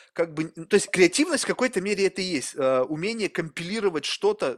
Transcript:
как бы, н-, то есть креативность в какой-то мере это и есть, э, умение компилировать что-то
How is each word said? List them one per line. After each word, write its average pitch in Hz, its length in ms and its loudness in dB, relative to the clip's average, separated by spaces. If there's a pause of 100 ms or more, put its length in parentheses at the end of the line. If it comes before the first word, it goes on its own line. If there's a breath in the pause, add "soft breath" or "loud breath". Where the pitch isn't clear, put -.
(140 soft breath)
как 170 200 -2
бы, 160 220 -4
н-, 165 100 -12
то - 100 2
есть - 140 2
креативность 262 540 4
в - 40 -4
какой-то 240 340 0
мере 196 260 0
это 190 140 -6
и - 40 -4
есть, 156 300 -4
э, 131 260 2
умение 175 480 -4
компилировать 170 760 -4
что-то 196 520 0